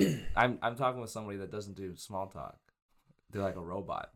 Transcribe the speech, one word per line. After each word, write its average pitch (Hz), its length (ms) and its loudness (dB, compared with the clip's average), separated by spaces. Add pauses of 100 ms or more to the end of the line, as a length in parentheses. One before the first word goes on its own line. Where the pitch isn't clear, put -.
<clears throat> 143 280 2
I'm, 120 260 6
I'm 113 140 2
talking 127 260 2
with 110 80 -6
somebody 104 300 -4
that 95 120 -6
doesn't 101 240 -6
do 92 200 -6
small 95 320 -4
talk. 65 320 -10 (720)
They're 101 100 -2
like 95 140 2
a - 60 -6
robot. 90 540 -4